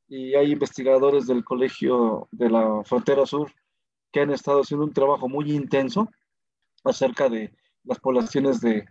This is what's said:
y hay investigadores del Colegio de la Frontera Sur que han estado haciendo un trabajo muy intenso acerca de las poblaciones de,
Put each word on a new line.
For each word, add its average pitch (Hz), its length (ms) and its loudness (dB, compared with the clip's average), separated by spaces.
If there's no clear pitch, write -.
y 131 260 -6
hay 143 160 4
investigadores 135 800 2
del 123 160 0
Colegio 123 880 -2
de 117 180 0
la 110 340 0
Frontera 135 400 0
Sur 147 280 -6
que 143 80 0
han 143 120 0
estado 139 300 0
haciendo 147 220 -4
un 147 80 -6
trabajo 135 360 0
muy 147 240 -4
intenso 139 560 -2
acerca 131 460 0
de 110 200 -2
las 123 140 -6
poblaciones 131 600 0
de, 107 300 0